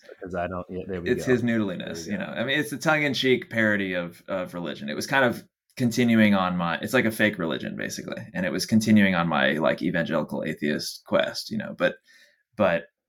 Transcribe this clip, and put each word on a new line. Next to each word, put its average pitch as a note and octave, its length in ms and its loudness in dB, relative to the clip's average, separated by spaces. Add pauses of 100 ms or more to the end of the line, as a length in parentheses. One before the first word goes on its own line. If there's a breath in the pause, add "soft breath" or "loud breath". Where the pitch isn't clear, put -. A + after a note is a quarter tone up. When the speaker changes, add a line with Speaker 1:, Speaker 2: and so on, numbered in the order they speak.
Speaker 1:
because F#2 260 -14
I F2 140 -2
don't, F2+ 200 -8
yeah, F2+ 180 -8
there F2+ 160 -6
we G2 100 0
Speaker 2:
it's - 120 -2
Speaker 1:
go. - 20 -4
Speaker 2:
his B2 160 2 (460)
Speaker 1:
There E2 100 -8
Speaker 2:
noodliness, E2 80 -12
Speaker 1:
we G2 40 -8
Speaker 2:
you G2+ 60 -4
Speaker 1:
go. - 20 -4
Speaker 2:
know. F#2+ 80 -4
I G2 180 -6
mean, C3+ 140 0
it's D3 140 -4
a B2+ 60 -8
tongue-in-cheek C#3 720 2
parody G#2 440 2
of, F2 340 -6
of F2+ 260 -6
religion. D#2+ 340 -8
It D2 80 -6
was - 100 -6
kind C#3 180 4
of A2+ 200 0 (320)
continuing A2+ 580 4
on F2+ 220 2
my, E2+ 220 -2
it's - 160 -6
like B2 120 4
a A2 40 2
fake G#2+ 280 2
religion, D#2 380 -4
basically, - 460 -8 (120)
and F2+ 120 -2
it D2 60 -2
was F#2 140 -2
continuing G#2+ 480 6
on E2+ 140 2
my, C#2 260 2
like, D2+ 280 0
evangelical D#2 600 -2
atheist D2+ 640 -4
quest, - 440 -2
you A2 80 -6
know. - 200 -8
But, F2 180 0 (600 soft breath)
but, F2 300 2 (220)